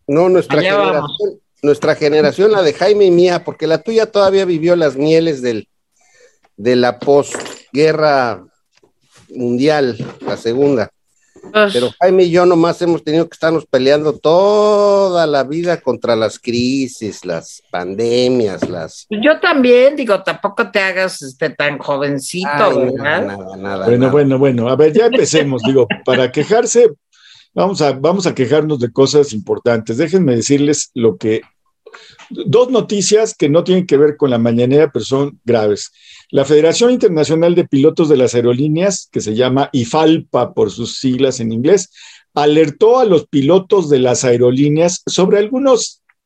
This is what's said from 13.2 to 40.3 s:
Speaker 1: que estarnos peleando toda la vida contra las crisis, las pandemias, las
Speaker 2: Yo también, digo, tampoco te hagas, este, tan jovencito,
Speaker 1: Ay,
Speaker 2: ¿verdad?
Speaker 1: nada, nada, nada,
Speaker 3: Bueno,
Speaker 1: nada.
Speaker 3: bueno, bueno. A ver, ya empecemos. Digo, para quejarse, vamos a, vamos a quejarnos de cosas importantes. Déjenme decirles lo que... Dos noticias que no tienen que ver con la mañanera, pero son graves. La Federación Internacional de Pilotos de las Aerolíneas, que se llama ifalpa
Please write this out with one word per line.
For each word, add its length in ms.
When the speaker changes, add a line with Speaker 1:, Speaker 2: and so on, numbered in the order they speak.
Speaker 1:
que 60
estarnos 300
peleando 520
toda 1080
la 180
vida 360
contra 360
las 220
crisis, 840
las 480
pandemias, 1000
las 400
Speaker 2:
Yo 300
también, 560
digo, 280
tampoco 460
te 100
hagas, 420
este, 300
tan 260
jovencito, 760
Speaker 1:
Ay, 260
Speaker 2:
¿verdad? 480
Speaker 1:
nada, 120
nada, 200
nada, 280
Speaker 3:
Bueno, 140
Speaker 1:
nada. 120
Speaker 3:
bueno, 280
bueno. 300
A 60
ver, 160
ya 140
empecemos. 580
Digo, 240
para 280
quejarse, 580
vamos 280
a, 120
vamos 340
a 80
quejarnos 440
de 120
cosas 400
importantes. 680
Déjenme 380
decirles 580
lo 240
que... 240
Dos 400
noticias 640
que 160
no 140
tienen 240
que 100
ver 200
con 120
la 80
mañanera, 540
pero 140
son 400
graves. 460
La 140
Federación 460
Internacional 640
de 120
Pilotos 400
de 80
las 200
Aerolíneas, 760
que 80
se 140
llama 400
ifalpa 800